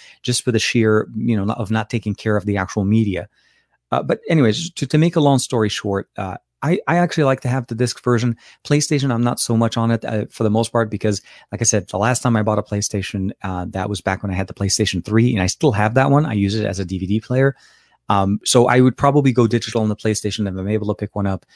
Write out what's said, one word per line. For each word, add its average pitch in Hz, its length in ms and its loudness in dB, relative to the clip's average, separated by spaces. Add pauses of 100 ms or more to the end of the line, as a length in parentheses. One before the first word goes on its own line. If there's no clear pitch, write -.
(220)
just - 220 -2
for 127 80 -2
the 113 80 4
sheer, 110 580 2
you 117 180 0
know, 101 180 -2
of 101 180 -4
not 110 180 -2
taking 107 260 -4
care 107 220 0
of 95 80 -4
the 101 120 0
actual 95 280 -2
media. 101 420 2 (640)
Uh, 139 120 0
but - 160 -2 (100)
anyways, 123 420 2
to, - 140 -6
to 151 120 0
make 170 180 2
a 175 40 2
long 143 200 4
story 113 280 0
short, 101 480 -4
uh, 95 220 -8 (240)
I, 160 260 0
I 170 100 2
actually 175 260 0
like 135 180 0
to - 60 -6
have 123 200 -4
the 117 80 -8
disc 120 280 -2
version. 120 320 2 (300)
PlayStation, 143 460 0
I'm 117 120 0
not 120 160 0
so - 160 -2
much 113 220 2
on 117 140 0
it, 113 120 -2
uh, 110 260 -4
for - 140 -6
the 110 60 4
most 110 240 0
part, 113 160 0
because, 104 320 -2 (300)
like 107 100 -6
I - 20 -2
said, 104 240 0
the - 100 -6
last 117 240 0
time 120 140 2
I 107 80 2
bought 107 160 0
a 104 40 -2
PlayStation, 101 680 -4 (120)
uh, 90 260 -6
that 95 200 -4
was 101 120 -6
back 95 220 -2
when 101 80 -4
I 92 40 -4
had 95 120 -4
the - 60 -14
PlayStation 98 500 -2
three, 113 300 2
and 101 80 0
I 90 60 2
still - 240 0
have 107 220 0
that 131 180 2
one. 147 140 4
I 135 80 -4
use 101 220 0
it 107 100 -2
as 98 140 -4
a 95 60 -4
D 92 140 -6
V 92 60 -6
D 104 160 0
player. 135 340 0 (540)
Um, 101 340 2
so 117 220 4
I 123 160 4
would 127 160 4
probably 139 340 2
go 117 160 4
digital 113 360 -2
on 107 40 0
the 107 80 -2
PlayStation 104 540 -4
if 92 80 -6
I'm 95 100 -6
able 104 200 -2
to 104 80 -2
pick - 200 -8
one 101 120 -2
up, 95 180 -4 (100)